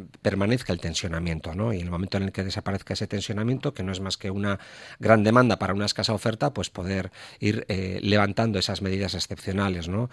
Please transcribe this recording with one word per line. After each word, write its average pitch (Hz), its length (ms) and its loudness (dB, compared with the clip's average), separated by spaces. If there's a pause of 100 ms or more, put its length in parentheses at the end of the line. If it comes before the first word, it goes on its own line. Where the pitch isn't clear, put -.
(220)
permanezca 101 500 2
el 90 80 -2
tensionamiento, 82 720 -4
¿no? 110 200 -2
Y 90 60 -4
en 85 40 -6
el 90 60 -6
momento 87 260 -4
en 98 60 2
el 95 100 -2
que 95 120 -4
desaparezca 98 500 -4
ese 101 120 -4
tensionamiento, 113 680 -2
que - 80 -6
no 95 100 -2
es 92 80 -4
más 95 160 -4
que 98 140 -6
una 101 280 -2 (400)
gran 107 240 6
demanda 110 360 6
para 95 160 0
una 101 100 0
escasa 107 300 0
oferta, 113 400 0
pues 92 160 -4
poder 95 420 -4 (280)
ir, 107 280 0
eh, 92 320 -2
levantando 101 580 4
esas 92 220 -2
medidas 98 340 -2
excepcionales, 92 720 -2
¿no? 110 240 -2